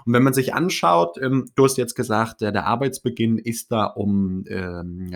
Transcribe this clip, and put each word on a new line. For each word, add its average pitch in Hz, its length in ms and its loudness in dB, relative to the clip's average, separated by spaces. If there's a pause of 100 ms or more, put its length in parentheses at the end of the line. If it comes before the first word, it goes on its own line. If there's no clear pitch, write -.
Und 120 80 2
wenn 123 80 6
man 131 120 4
sich 131 200 0
anschaut, 170 680 2
ähm, 131 360 0
du 135 80 6
hast 131 140 4
jetzt 120 180 -2
gesagt, 110 480 -2
äh, 104 100 0
der 101 140 -2
Arbeitsbeginn 117 720 0
ist 113 320 -8
da 107 140 2
um, 98 600 -2
ähm, 90 680 -8